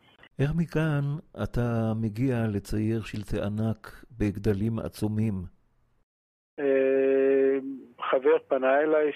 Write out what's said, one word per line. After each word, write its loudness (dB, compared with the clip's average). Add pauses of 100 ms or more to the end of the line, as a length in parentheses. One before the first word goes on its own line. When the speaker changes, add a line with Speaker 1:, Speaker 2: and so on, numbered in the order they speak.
(400)
Speaker 1:
איך 2
מכאן 0 (400)
אתה 0 (100)
מגיע 0 (180)
לצייר -2
שלטי -6
ענק -2 (320)
בגדלים 0
עצומים? -2 (1300)
Speaker 2:
אה, 4 (440)
חבר 2 (100)
פנה 2
אליי 2